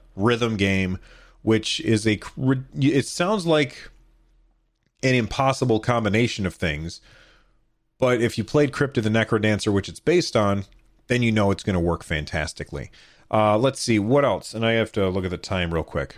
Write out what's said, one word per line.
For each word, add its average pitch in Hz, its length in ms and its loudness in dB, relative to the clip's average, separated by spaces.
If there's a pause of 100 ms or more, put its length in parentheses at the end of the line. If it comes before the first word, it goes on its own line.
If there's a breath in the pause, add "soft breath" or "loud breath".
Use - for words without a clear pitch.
(160)
rhythm 113 400 0
game, 95 420 0 (440 soft breath)
which 110 400 0
is 110 260 0
a 107 80 2
cr-, 131 380 -2 (260)
it 135 260 2
sounds 180 400 -2
like 151 440 0 (1120)
an 131 100 2
impossible 127 680 0
combination 113 640 0
of 87 100 -6
things, 80 460 -6 (1000 soft breath)
but 123 220 2
if 117 160 0
you 107 80 -2
played 147 260 2
Crypt 139 260 -2
of 117 60 2
the 110 60 0
Necrodancer, 107 640 2
which 98 160 -2
it's 85 100 -16
based - 380 2
on, 101 260 2 (440)
then 123 140 2
you 117 120 2
know 101 180 4
it's 95 120 -4
gonna 92 180 0
work 85 200 0
fantastically. 76 880 -8 (380 soft breath)
Uh, 107 280 4
let's 127 240 0
see, 113 180 2
what 127 240 2
else? 101 300 -2
And 113 120 -2
I 113 60 2
have 113 220 0
to 98 160 0
look 92 160 -2
at 90 60 -6
the 87 60 -6
time 87 360 -4
real 80 100 -2
quick. - 340 -8